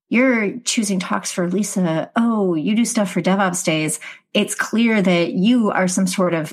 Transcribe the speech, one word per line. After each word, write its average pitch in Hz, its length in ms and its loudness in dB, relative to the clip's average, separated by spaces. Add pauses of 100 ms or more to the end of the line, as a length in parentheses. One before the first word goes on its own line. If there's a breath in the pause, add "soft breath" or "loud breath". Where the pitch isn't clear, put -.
you're 226 560 0
choosing 202 340 -2
talks 196 320 -4
for 175 180 -2
Lisa. 180 680 -2
Oh, 220 380 2
you 160 200 0
do 233 100 2
stuff 202 280 -2
for 175 100 -2
DevOps 185 420 0
Days. 156 360 -2 (340 loud breath)
It's 208 220 0
clear 220 440 2
that 175 340 2
you 214 360 4
are 185 160 0
some 185 220 0
sort 180 260 0
of, 156 180 -4